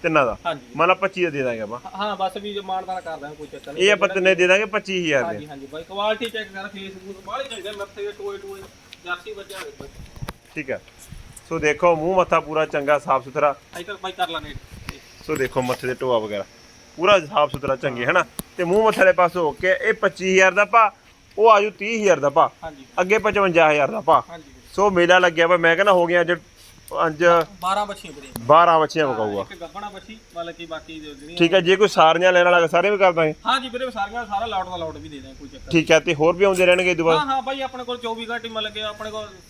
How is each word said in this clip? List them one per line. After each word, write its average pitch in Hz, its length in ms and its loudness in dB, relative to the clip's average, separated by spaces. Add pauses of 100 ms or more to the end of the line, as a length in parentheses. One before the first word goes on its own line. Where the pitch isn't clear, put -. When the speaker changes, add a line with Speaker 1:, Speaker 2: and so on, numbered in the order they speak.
Speaker 1:
ਤਿੰਨਾਂ 156 240 2
ਦਾ? 104 200 -4
Speaker 2:
ਹਾਂਜੀ। 147 200 -8 (100)
Speaker 1:
ਮੰਨ 160 120 2
ਲਾ 185 60 4
ਪੱਚੀ 180 300 -2
ਦਾ 170 60 -2
ਦੇ 143 120 -6
ਦਾਂਗੇ 120 180 -4
ਆਪਾਂ। 110 200 -10 (160)
Speaker 2:
ਹਾਂ, 202 200 -6
ਬਸ 190 220 -6
ਵੀ 208 160 -12
ਜੇ 202 80 -8
ਮਾਣ 185 240 -8
ਤਾਣ 185 160 -10
ਕਰ 165 160 -12
ਦਾਂਗੇ, 147 180 -16
ਕੋਈ 147 120 -16
ਚੱਕਰ 143 260 -18
ਨਹੀਂ। 170 100 -2
Speaker 1:
ਇਹ 202 80 4
ਆਪਾਂ 196 180 0
ਤਿੰਨੇ 190 260 0
ਦੇ 180 120 2
ਦਾਂਗੇ 202 180 2
ਪੱਚੀ 190 380 -6
ਹਜ਼ਾਰ 143 180 0
ਦੇ। 113 60 -4
Speaker 2:
ਹਾਂਜੀ, 104 180 -10
ਹਾਂਜੀ 139 260 -18
ਬਾਈ, 160 120 -14
ਕੁਆਲਿਟੀ 214 420 -6
ਚੈੱਕ 214 280 -10
ਕਰ, 196 140 -14
ਫੇਸ 196 260 -16
ਫੂਸ 185 220 -18 (100)
ਬਾਹਲੇ 240 180 -10
ਚੰਗੇ, 214 280 -12
ਮੱਥੇ 202 300 -14
ਦੇ 202 100 -8
ਟੋਏ 202 260 -12
ਟੋਏ 196 240 -18 (440)
ਬਾਹਲੇ 381 280 -12
ਚੰਗੇ - 60 -
ਮੱਥੇ 427 440 -16
ਦੇ। 415 40 -16 (680)
Speaker 1:
ਠੀਕ 135 160 -10
ਆ। 98 80 -8 (680)
ਸੋ 165 100 -6
ਦੇਖੋ, 151 360 2
ਮੂੰਹ 170 220 -2
ਮੱਥਾ 170 220 2
ਪੂਰਾ 156 260 -2
ਚੰਗਾ 147 340 0
ਸਾਫ਼ 135 240 0
ਸੁਥਰਾ। 139 320 0 (240)
Speaker 2:
ਇੱਧਰ 175 240 -12
ਬਾਈ 185 80 -8
ਕਰ 175 180 -6
ਲਾ 165 100 -8
ਨੇੜੇ। - 600 -16 (280)
Speaker 1:
ਸੋ 151 80 -4
ਦੇਖੋ 131 260 -2
ਮੱਥੇ 123 260 -4
ਦੇ 127 60 -4
ਟੋਆ 123 260 -2
ਵਗੈਰਾ 104 260 -6 (520)
ਪੂਰਾ 190 220 4
ਸਾਫ਼ 147 320 0
ਸੁਥਰਾ 135 240 -4
ਚੰਗੇ 123 300 -4
Speaker 2:
ਹਾਂ। 147 60 0
Speaker 1:
ਹਨਾ, 175 140 2 (320)
ਤੇ 180 60 -4
ਮੂੰਹ 202 220 2
ਮੱਥੇ 214 140 2
ਵਾਲੇ 190 120 6
ਪਾਸੋਂ 175 360 2
ਓਕੇ। 180 340 0
ਇਹ 214 120 0
ਪੱਚੀ 190 400 -2
ਹਜ਼ਾਰ 185 180 6
ਦਾ 202 140 2
ਭਾਅ, 214 260 4 (460)
ਉਹ 220 140 6
ਆਜੂ 208 180 6
ਤੀਹ 214 320 -6
ਹਜ਼ਾਰ 175 180 4
ਦਾ 139 100 0
ਭਾਅ, 143 200 4 (140)
Speaker 2:
ਹਾਂਜੀ। 143 220 -16 (160)
Speaker 1:
ਅੱਗੇ 196 160 2
ਪਚਵੰਜਾ 190 540 4
ਹਜ਼ਾਰ 147 200 2
ਦਾ 220 100 -8
ਭਾਅ। 143 280 4
Speaker 2:
ਹਾਂਜੀ 160 200 -20
ਵੀਰੇ। - 260 -20
Speaker 1:
ਸੋ 202 140 2
ਮੇਲਾ 180 300 4
ਲੱਗਿਆ 170 280 2
ਵਾ, 180 100 4
ਮੈਂ 165 180 2
ਕਹਿੰਦਾ 202 160 2
ਹੋ 175 140 4
ਗਿਆ 175 160 0
ਅੱਜ 170 100 0 (580)
ਪੰਜ, 156 340 -2 (380)
Speaker 2:
ਬਾਰਾਂ 202 240 -2
ਬੱਚੀਆਂ 190 280 -14
ਵੀਰੇ। 143 140 -20 (120)
Speaker 1:
ਬਾਰਾਂ 160 400 6
ਬੱਚੀਆਂ 156 280 0
Speaker 2:
ਹਾਂ, 127 60 -2
Speaker 1:
ਵਿਕਾਊਗਾ। 104 380 -4
Speaker 2:
ਇੱਕ 165 100 -18
ਗੱਭਣਾ 202 280 -14
ਬੱਚੀ, 202 280 -18 (180)
ਮਤਲਬ 170 200 -12
ਕਿ 165 100 -16
ਬਾਕੀ 160 340 -14
ਜੋ 151 140 -16
ਜਿਹੜੀਆਂ 151 240 -16
Speaker 1:
ਠੀਕ 170 160 2
ਹੈ, 190 60 6
ਜੇ 180 160 4
ਕੋਈ 202 120 4
ਸਾਰੀਆਂ 170 460 6
ਲੈਣ 175 100 6
ਵਾਲਾ, 175 240 4
ਸਾਰੇ 180 220 2
ਵੀ 208 80 0
ਕਰ 185 140 6
ਦਾਂਗੇ? 156 220 0 (120)
Speaker 2:
ਹਾਂਜੀ 262 240 -2
ਵੀਰੇ, 247 220 -8
ਸਾਰੀਆਂ, 220 340 -8
ਸਾਰਾ 202 200 -4
ਲਾਟ 190 240 -6
ਦਾ 180 80 -10
ਲਾਟ 160 200 -8
ਵੀ 156 120 -16
ਦੇ 143 100 -16
ਦਾਂਗੇ, 135 200 -20
ਕੋਈ 143 80 -18
ਚੱਕਰ 127 120 -20
ਨਹੀਂ। - 120 -12
Speaker 1:
ਠੀਕ 160 200 2
ਹੈ, 160 80 6
ਤੇ 156 140 -2
ਹੋਰ 160 220 2
ਵੀ 190 100 4
ਆਉਂਦੇ 185 200 4
ਰਹਿਣਗੇ 180 260 4
ਇਹ 170 40 0
ਤੋਂ 160 100 -2
ਬਾਅਦ? 160 120 4
Speaker 2:
ਹਾਂ, 285 80 0
ਹਾਂ 269 160 -2
ਬਾਈ, 269 200 -8
ਆਪਣੇ 254 220 -10
ਕੋਲ 247 140 -10
ਚੌਵੀ 226 280 -8
ਘੰਟੇ, 226 240 -10
ਮਤਲਬ 214 240 -8
ਕਿ 214 100 -10
ਆਪਣੇ 214 280 -12
ਕੋਲ 214 180 -12 (200)